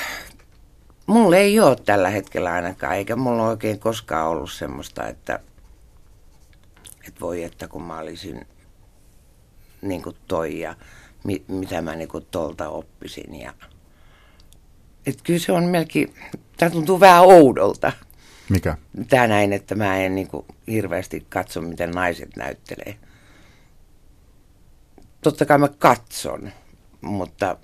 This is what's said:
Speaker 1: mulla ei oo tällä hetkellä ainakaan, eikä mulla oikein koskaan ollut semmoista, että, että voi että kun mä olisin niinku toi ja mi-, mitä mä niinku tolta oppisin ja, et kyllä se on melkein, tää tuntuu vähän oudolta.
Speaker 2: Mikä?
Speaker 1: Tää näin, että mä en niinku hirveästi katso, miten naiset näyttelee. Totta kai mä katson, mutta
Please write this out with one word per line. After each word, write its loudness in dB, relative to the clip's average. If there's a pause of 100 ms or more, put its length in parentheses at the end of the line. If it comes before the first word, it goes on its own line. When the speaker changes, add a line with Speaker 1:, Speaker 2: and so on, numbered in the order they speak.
(1040)
Speaker 1:
mulla 4
ei 4
oo 4
tällä 0
hetkellä -6
ainakaan, -6
eikä -6
mulla -2
oikein -4
koskaan -4
ollut -6
semmoista, -12
että, -10 (1700)
että -20
voi -8
että -16
kun -16
mä -14
olisin -16 (1400)
niinku -10 (140)
toi -6
ja -12 (480)
mi-, -8
mitä -8
mä -8
niinku -12
tolta -10
oppisin -16
ja, -18 (1500)
et -8
kyllä -2
se -4
on 0
melkein, -2 (440)
tää 0
tuntuu -2
vähän 10
oudolta. 8 (580)
Speaker 2:
Mikä? -2 (320)
Speaker 1:
Tää 4
näin, 2
että -6
mä -2
en -2
niinku -8 (220)
hirveästi -6
katso, -8
miten -8
naiset -4
näyttelee. -14 (2250)
Totta 0
kai 4
mä 2
katson, -2 (500)
mutta -6